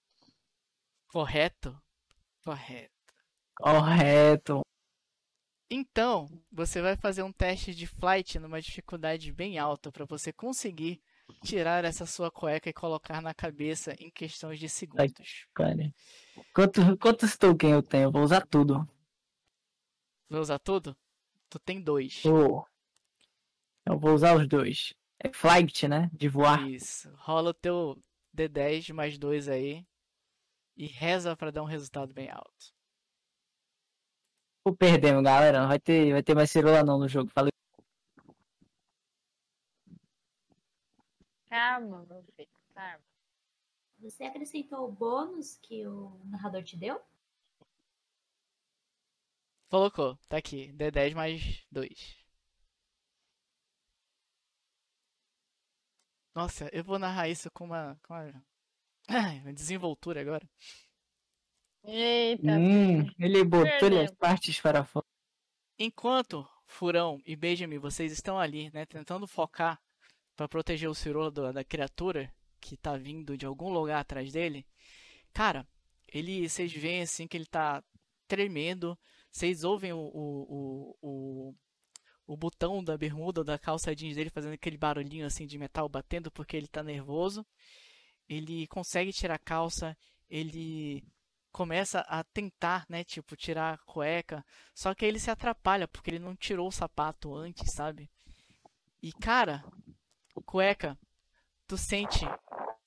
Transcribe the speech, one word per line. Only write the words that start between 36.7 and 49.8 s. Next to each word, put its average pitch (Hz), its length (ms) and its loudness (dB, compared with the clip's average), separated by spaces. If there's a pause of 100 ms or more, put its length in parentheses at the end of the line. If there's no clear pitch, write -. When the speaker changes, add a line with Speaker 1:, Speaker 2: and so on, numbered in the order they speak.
Speaker 2:
não 143 160 4
no 139 80 0
jogo. 131 240 0
Falei. 139 200 2 (4000)
Speaker 3:
Calma, 233 560 -2
meu 180 180 -20 (120)
filho. 147 120 -20 (280)
Calma. 185 240 -16 (1000)
Speaker 4:
Você 220 240 -18
acrescentou 285 640 -12
o 202 40 -12
bônus 285 720 -6
que 214 260 -14
o 196 380 -16
narrador 190 380 -10
te 175 140 -18
deu? 226 240 -8 (2750)
Speaker 1:
Colocou. 185 480 0 (100)